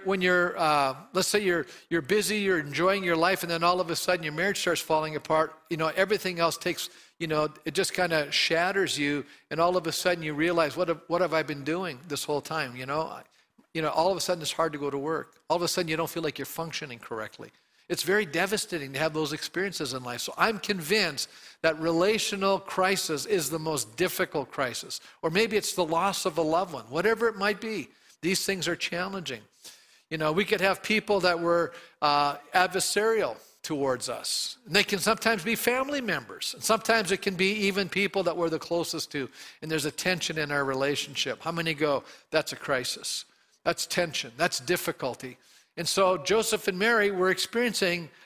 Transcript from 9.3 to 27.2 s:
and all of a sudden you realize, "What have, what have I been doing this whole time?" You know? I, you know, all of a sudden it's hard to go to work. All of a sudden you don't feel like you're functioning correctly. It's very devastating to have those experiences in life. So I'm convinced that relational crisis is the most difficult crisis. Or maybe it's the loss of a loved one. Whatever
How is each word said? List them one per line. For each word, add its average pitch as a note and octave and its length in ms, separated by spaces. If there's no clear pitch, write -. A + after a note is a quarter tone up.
and D3+ 80
all F3 180
of E3+ 80
a D#3+ 60
sudden F3 320
you D3+ 100
realize, D#3+ 420
"What F3 120
have, D#3+ 180
what E3+ 160
have D#3+ 140
I D#3 80
been C#3+ 200
doing D#3 440
this C#3+ 160
whole D3 180
time?" C#3 340
You B2+ 120
know? D3 140
I, - 200
you D#3+ 80
know, D3+ 60
all E3 200
of F#3+ 80
a - 20
sudden F3 220
it's D3 100
hard E3 220
to D3 60
go C#3+ 100
to C#3 80
work. D3 380
All D#3+ 100
of F3 40
a E3+ 60
sudden E3+ 220
you D#3+ 60
don't E3 140
feel E3 140
like D3+ 160
you're C3+ 80
functioning D#3 500
correctly. A2 540
It's E3 140
very G3+ 240
devastating E3 680
to C3+ 60
have D#3 140
those D#3 180
experiences E3 600
in B2+ 100
life. A#2+ 180
So - 180
I'm G#3 180
convinced F3 720
that D#3+ 180
relational F#3+ 800
crisis F#3 720
is E3 240
the D#3+ 80
most C#3 360
difficult E3 540
crisis. - 520
Or E3 80
maybe G#3 260
it's - 180
the F3+ 120
loss E3+ 400
of E3+ 140
a - 20
loved E3 320
one. A#2 120
Whatever G#3 420